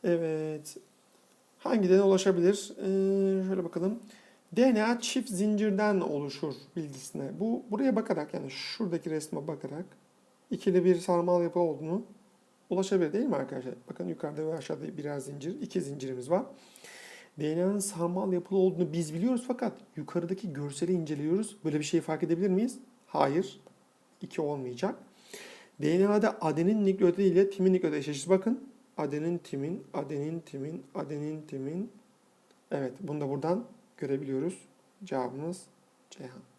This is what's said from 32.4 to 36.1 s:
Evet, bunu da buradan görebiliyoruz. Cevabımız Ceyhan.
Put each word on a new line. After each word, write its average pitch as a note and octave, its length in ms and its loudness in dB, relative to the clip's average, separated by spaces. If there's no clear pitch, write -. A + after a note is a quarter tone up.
Evet, C#3 280 -4
bunu D3 220 -6
da C#3+ 80 -4
buradan D#3 360 -2
görebiliyoruz. C#3 600 -4
Cevabımız C#3 580 -6
Ceyhan. C3 320 -18